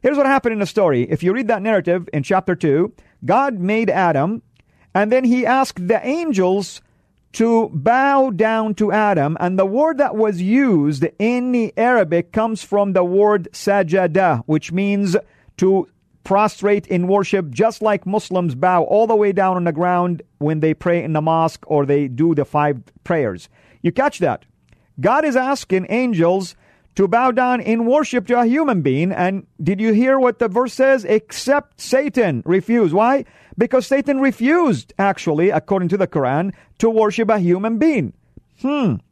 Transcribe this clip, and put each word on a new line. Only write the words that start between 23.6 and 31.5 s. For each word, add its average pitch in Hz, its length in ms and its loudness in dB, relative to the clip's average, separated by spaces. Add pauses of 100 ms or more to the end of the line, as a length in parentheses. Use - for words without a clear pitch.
You 170 100 0
catch 269 280 -2
that? 151 260 -2 (540)
God 240 260 2
is 269 100 0
asking 254 540 -2
angels 190 680 0 (380)
to 196 140 0
bow 247 240 2
down 247 300 0
in 226 240 0
worship 247 420 0
to 240 100 2
a 240 80 2
human 247 360 2
being. 147 320 0
And 190 340 -4 (160)
did 185 160 0
you 220 140 2
hear 262 260 2
what 247 200 0
the 226 100 0
verse 240 240 -2
says? 262 320 2
"Except - 760 -2